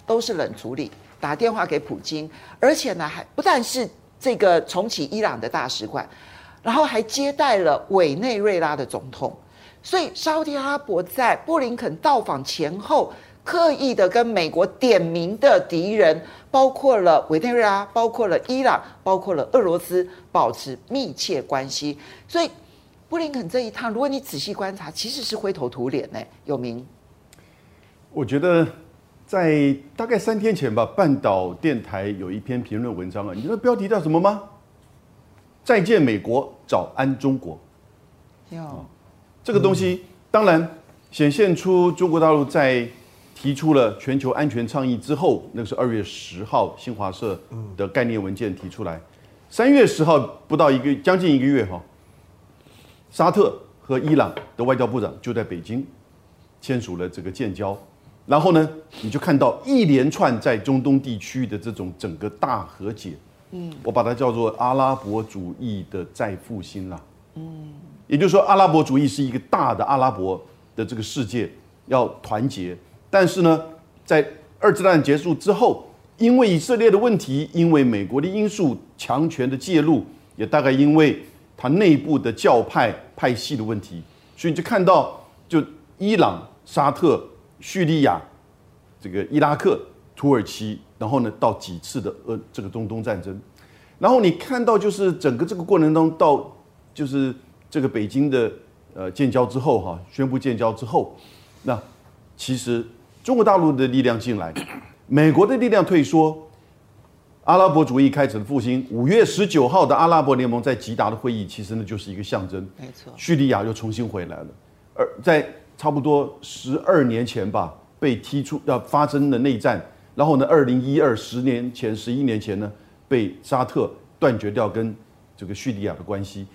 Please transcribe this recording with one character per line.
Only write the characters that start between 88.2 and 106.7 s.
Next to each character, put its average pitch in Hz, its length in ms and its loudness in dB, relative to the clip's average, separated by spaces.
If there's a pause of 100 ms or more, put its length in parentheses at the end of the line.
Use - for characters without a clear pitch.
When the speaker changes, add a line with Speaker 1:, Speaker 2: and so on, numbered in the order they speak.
Speaker 2:
这 - 80 -16
个 95 220 -4
伊 147 100 0
拉 147 160 4
克、 - 240 0 (340)
土 143 160 0
耳 120 120 4
其， 107 360 -10 (200)
然 110 100 -6
后 131 120 0
呢， 110 200 -2
到 113 140 2
几 87 240 -12
次 - 200 -12
的， 101 140 -6 (140)
呃， 113 120 -6 (140)
这 - 80 -12
个 98 80 -10
中 113 180 -8
东 110 160 -8
战 101 200 -6
争， 98 180 -12 (580)
然 190 120 4
后 254 100 6
你 185 120 4
看 247 300 -6
到 226 140 4
就 202 140 0
是 190 240 0
整 143 240 0
个 165 80 -2
这 190 100 -8
个 170 60 -8
过 180 160 2
程 156 160 4
当 160 160 4
中， 160 80 -6
到 151 360 2 (380)
就 151 140 -6
是 135 280 -2 (360)
这 156 100 -4
个 131 80 0
北 107 180 -4
京 135 240 0
的， 120 220 2 (420)
呃， 92 180 -8
建 135 180 0
交 123 160 2
之 127 120 -6
后 123 220 2
哈， 87 180 -8 (120)
宣 135 180 -2
布 131 100 -2
建 123 200 -2
交 113 140 0
之 110 120 -12
后， 120 320 -4 (460)
那 120 180 -4 (560)
其 131 200 -6
实 120 280 -4 (400)
中 254 120 0
国 226 80 6
大 196 120 6
陆 160 160 4
的 131 140 2
力 127 160 2
量 120 180 2
进 113 160 -4
来， 82 160 -6 (540)
美 151 260 4
国 180 140 6
的 262 100 0
力 240 140 0
量 202 120 4
退 165 220 2
缩， 156 320 2 (1080)